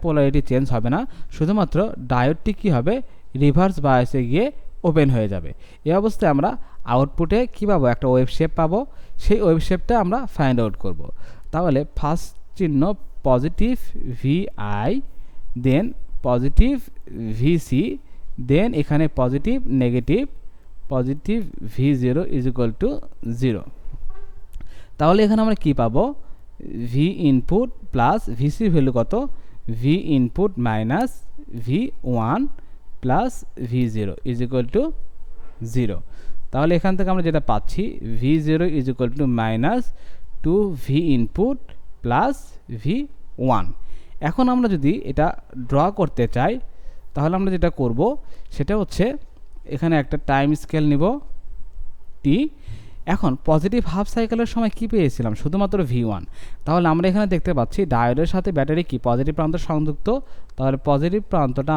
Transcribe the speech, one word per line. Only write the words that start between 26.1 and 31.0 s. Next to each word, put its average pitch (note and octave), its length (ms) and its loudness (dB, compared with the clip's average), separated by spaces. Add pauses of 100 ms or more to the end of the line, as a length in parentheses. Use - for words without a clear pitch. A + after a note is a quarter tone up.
V - 20 -4 (360)
input E3+ 380 2 (240)
plus C3 280 2 (180)
V - 20 0 (160)
C - 20 -6 (160)
ভ্যালু C3+ 240 4
কত, A2+ 140 2 (680)
V B2 40 -2 (320)
input C3 340 2 (160)
minus A#2 440 0 (560)